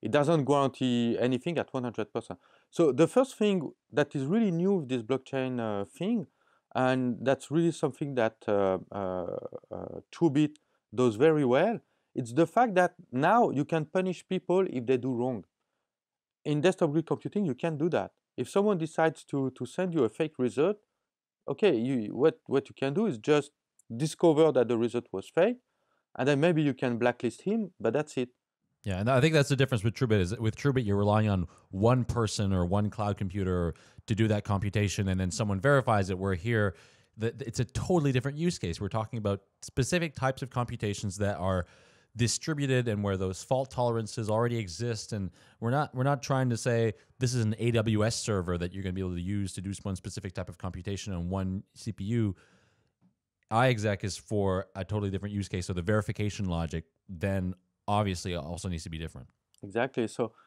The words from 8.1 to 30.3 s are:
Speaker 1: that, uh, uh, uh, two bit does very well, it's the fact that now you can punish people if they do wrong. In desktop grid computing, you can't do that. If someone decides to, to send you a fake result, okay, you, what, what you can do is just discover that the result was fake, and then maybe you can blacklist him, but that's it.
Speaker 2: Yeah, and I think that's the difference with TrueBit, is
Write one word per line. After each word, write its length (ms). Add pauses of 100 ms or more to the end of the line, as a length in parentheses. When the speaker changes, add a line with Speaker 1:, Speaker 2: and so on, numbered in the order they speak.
Speaker 1:
that, 220 (100)
uh, 300 (140)
uh, 460 (340)
uh, 280 (120)
two 180
bit 300 (340)
does 220
very 300
well, 340 (340)
it's 200
the 140
fact 280
that 180 (180)
now 380
you 160
can 200
punish 420
people 420
if 160
they 120
do 160
wrong. 320 (1000)
In 160
desktop 300
grid 140
computing, 400
you 100
can't 220
do 120
that. 220 (240)
If 140
someone 300
decides 460
to, 260
to 140
send 280
you 120
a 40
fake 300
result, 380 (680)
okay, 280
you, 400
what, 320
what 200
you 80
can 200
do 100
is 140
just 320 (440)
discover 580
that 160
the 80
result 340
was 180
fake, 280 (600)
and 100
then 120
maybe 240
you 100
can 240
blacklist 460
him, 360
but 140
that's 240
it. 120 (560)
Speaker 2:
Yeah, 140
and 100
I 120
think 120
that's 160
the 60
difference 280
with 100
TrueBit, 260
is 120